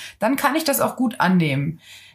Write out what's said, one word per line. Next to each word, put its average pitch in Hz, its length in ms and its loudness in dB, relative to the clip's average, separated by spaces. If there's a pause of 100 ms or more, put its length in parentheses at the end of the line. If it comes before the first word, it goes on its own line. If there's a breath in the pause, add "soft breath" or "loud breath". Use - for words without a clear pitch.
(180 loud breath)
dann 247 180 0
kann 277 200 0
ich 320 80 -2
das 277 160 0
auch - 160 -2
gut 240 240 -2
annehmen. 156 600 2 (340 loud breath)